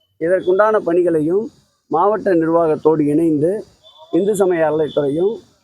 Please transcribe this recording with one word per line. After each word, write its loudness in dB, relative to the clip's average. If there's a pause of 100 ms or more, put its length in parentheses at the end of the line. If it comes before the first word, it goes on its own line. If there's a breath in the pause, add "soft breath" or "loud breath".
(220)
இதற்குண்டான 0
பணிகளையும் 0 (420)
மாவட்ட 0
நிர்வாகத்தோடு 2
இணைந்து 0 (600)
இந்து 0
சமய 0
அறநிலைத்துறையும் -2 (300)